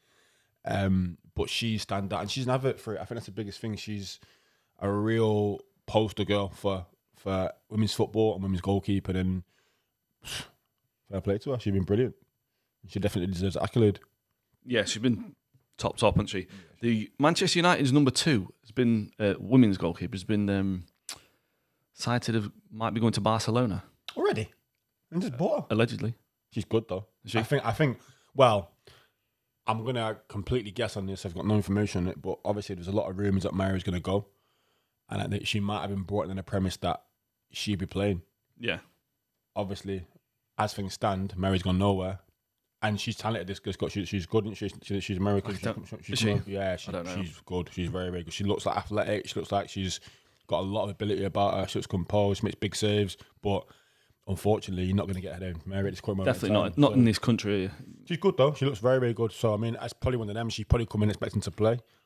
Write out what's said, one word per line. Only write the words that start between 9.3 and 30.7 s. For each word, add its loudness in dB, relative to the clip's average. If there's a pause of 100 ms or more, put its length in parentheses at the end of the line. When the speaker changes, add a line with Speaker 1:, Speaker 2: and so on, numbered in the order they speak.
Speaker 1:
<sighs> -16
fair -4
play 0
to -4
her. -2
She's 0
been 2
brilliant. 2 (760)
She -4
definitely 0
deserves -2
an -2
accolade. 4 (640)
Speaker 2:
Yeah, 2
she's -4
been 0 (440)
top, -2
top, 6
hasn't 4
she? -4
Speaker 1:
Yeah. -8 (340)
Speaker 2:
The 0
Manchester 4
United's 4
number 8
two 2 (100)
has -20
been, 2
uh, 4
women's 8
goalkeeper, -4
has -6
been, 0
um, 0 (1080)
cited -2
of 0 (220)
might -2
be 0
going 4
to 0
Barcelona. 2 (320)
Speaker 1:
Already? 0 (600)
And -2
just -6
bought 2
her? -10
Speaker 2:
Allegedly. 0 (360)
Speaker 1:
She's -6
good, 0
though. -6 (180)
Speaker 2:
Is -14
she? 2
Speaker 1:
I 0
think, 0
I 0
think, 0 (360)
well, 6 (960)
I'm -2
gonna -4 (100)
completely -4